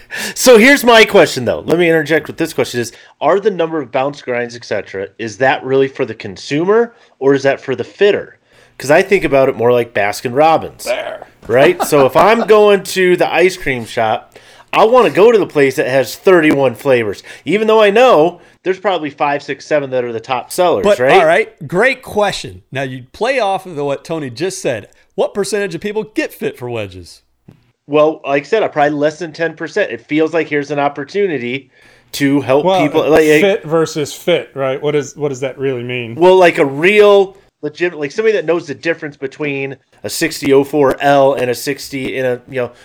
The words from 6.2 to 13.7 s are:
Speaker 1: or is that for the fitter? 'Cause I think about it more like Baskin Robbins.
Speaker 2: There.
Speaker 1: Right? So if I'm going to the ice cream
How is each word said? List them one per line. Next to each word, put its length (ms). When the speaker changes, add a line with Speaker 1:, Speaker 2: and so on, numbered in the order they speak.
Speaker 1:
or 160
is 80
that 180
for 140
the 80
fitter? 560
'Cause 100
I 140
think 200
about 260
it 60
more 160
like 220
Baskin 420
Robbins. 500
Speaker 2:
There. 420
Speaker 1:
Right? 380
So 240
if 80
I'm 320
going 380
to 300
the 160
ice 240
cream 300